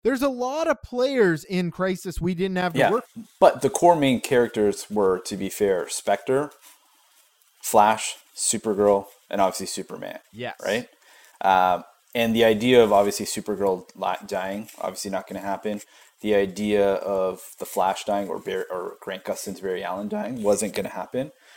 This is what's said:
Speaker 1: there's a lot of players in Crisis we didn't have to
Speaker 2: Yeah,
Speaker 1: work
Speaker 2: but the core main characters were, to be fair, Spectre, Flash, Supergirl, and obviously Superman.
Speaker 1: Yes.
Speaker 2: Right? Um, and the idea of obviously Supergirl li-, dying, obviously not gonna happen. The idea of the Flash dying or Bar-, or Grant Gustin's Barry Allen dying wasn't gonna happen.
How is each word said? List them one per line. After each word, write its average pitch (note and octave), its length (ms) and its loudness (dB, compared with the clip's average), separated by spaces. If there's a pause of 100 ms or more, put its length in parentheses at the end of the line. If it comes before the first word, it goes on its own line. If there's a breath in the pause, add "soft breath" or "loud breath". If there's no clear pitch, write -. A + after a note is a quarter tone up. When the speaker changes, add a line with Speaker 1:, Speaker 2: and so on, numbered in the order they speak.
Speaker 1:
there's B3 200 0
a C#4+ 60 2
lot C4 380 -4
of D4+ 140 -2
players B3 640 0
in F3+ 260 -2
Crisis F#3 500 -6
we F3 140 -2
didn't F#3 240 -4
have F3+ 160 -2
to D3 60 -2
Speaker 2:
Yeah, B2+ 120 4
Speaker 1:
work A#3+ 140 -2 (340)
Speaker 2:
but D3+ 220 6
the C3+ 80 2
core F3 260 6
main C3+ 240 2
characters A2+ 680 0
were, F#2+ 300 2
to G2 180 -8
be F#2+ 120 -4
fair, F#2+ 400 0
Spectre, C3 640 -2 (1120)
Flash, A2 540 4 (200)
Supergirl, G2+ 720 2 (220)
and G2 120 0
obviously F#2+ 260 0
Superman. - 520 -12 (120)
Speaker 1:
Yes. A#2 240 -12 (100)
Speaker 2:
Right? A2 220 -2 (540 soft breath)
Um, F#2 420 4 (320)
and A#2 200 0
the A2+ 100 4
idea A#2 360 6
of G#2+ 100 6
obviously G2+ 340 2
Supergirl G2 720 -4
li-, F#2 300 -6
dying, G2 440 -8 (100)
obviously F#2+ 320 -8
not F#2+ 160 -6
gonna F#2+ 140 -12
happen. G2+ 400 -6 (400 soft breath)
The G#2+ 120 0
idea G2+ 640 2
of F#2 640 -4
the F#2 80 -8
Flash F#2+ 380 -2
dying G2+ 220 -2
or F#2+ 120 -8
Bar-, F#2+ 320 -6
or F2+ 300 -8
Grant F#2+ 220 -10
Gustin's G2 380 -8
Barry F#2 220 -4
Allen F#2+ 260 -6
dying B2+ 320 -6
wasn't G2+ 320 0
gonna G2 160 -6
happen. B2 420 -8 (260 loud breath)